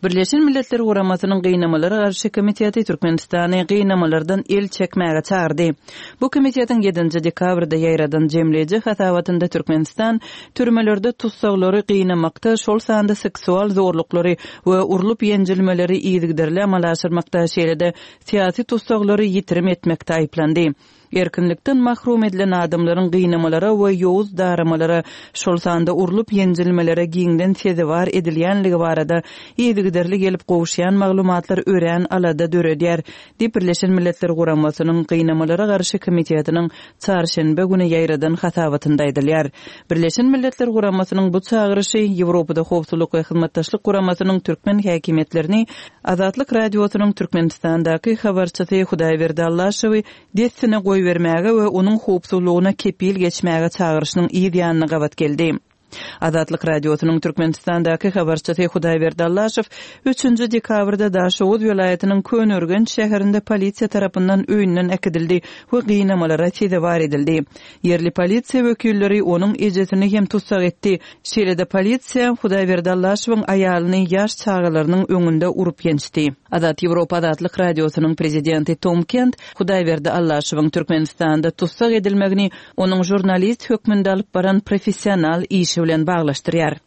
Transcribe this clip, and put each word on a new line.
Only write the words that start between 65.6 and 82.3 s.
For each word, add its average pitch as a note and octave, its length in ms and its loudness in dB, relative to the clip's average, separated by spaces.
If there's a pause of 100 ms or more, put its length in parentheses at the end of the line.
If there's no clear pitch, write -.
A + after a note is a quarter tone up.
we B3 160 0
gynamalara F3+ 640 2
sezi F#3 320 -2
bar E3+ 180 0
edildi. D3 440 0 (400)
Ýerli E3+ 340 2
polisiýa A3 500 0
wekilleri G#3 540 0
onuň F3+ 320 0 (120)
ejesini F#3+ 460 0
hem G#3 140 2
tutsak G3 360 -2
etdi. F3+ 360 0 (260)
Şeýlede F#3 400 0
polisiýa A#3+ 800 0
Hudaýberdi F#3 540 0
Allaşowyň G#3 520 0
aýalyny F#3 600 2
ýaş G3 360 -2
çagalarynyň F3 640 0
öňünde F3 400 2
urup F3 320 -2
ýençdi. D3+ 540 -2 (160)
Azat E3 320 -2
Ýewropa F3 340 0
Azatlyk E3 420 -2
radiosynyň D#3+ 560 0
prezidenti D#3 640 -2
Tom F3 260 0
Kent B3 340 0 (220)
Hudaýberdi E3+ 520 0
Allaşowyň D3+ 600 0
Türkmenistanda D#3 800 0
tutsak A3+ 420 -2
edilmegini G3 580 0 (260)